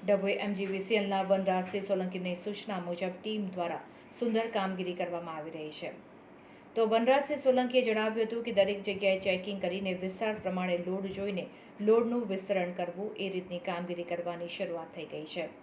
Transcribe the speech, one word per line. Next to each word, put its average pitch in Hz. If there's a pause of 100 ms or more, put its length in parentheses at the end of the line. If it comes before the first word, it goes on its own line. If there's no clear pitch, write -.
ડભોઈ 196
એમ 202
જી 190
વી 190
સી 202
એલ 196
ના 196
વનરાજસિંહ 190
સોલંકીની 185
સૂચના 202
મુજબ 175 (100)
ટીમ 214
દ્વારા 175 (340)
સુંદર 226
કામગીરી 190
કરવામાં 175
આવી 156
રહી 156
છે. 151 (880)
તો 226
વનરાજસિંહ 262
સોલંકીએ 254
જણાવ્યું 220
હતું 233
કે 233
દરેક 196
જગ્યાએ 196
ચેકિંગ 190
કરીને 185
વિસ્તાર 190
પ્રમાણે 180 (100)
લોડ 196
જોઈને 196 (340)
લોડનું 226
વિસ્તરણ 185
કરવું 180
એ 196
રીતની 180
કામગીરી 175
કરવાની 170
શરૂઆત 170
થઈ 165
ગઈ 151
છે. 160 (140)